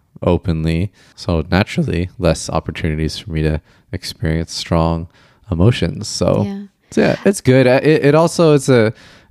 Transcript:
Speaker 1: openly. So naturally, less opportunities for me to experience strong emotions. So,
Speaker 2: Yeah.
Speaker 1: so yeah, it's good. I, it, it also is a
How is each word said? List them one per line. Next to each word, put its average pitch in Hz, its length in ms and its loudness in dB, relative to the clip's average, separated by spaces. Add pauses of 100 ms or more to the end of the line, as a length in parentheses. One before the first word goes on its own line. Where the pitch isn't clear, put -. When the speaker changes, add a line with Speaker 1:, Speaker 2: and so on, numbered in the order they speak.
(220)
Speaker 1:
openly. 82 680 -2 (240)
So 82 360 -2
naturally, 92 580 -2 (100)
less 80 320 -2
opportunities 78 680 -4
for - 120 -14
me 78 120 -4
to 78 180 0 (320)
experience - 600 -6
strong 82 540 -2 (460)
emotions. 87 560 0
So, 92 360 0
Speaker 2:
Yeah. 196 180 -8 (280)
Speaker 1:
so - 120 -2
yeah, - 220 0
it's 202 180 0
good. 127 240 4
I, - 100 4
it, 147 300 2
it 143 80 4
also 160 400 4
is 139 140 0
a 113 240 4 (380)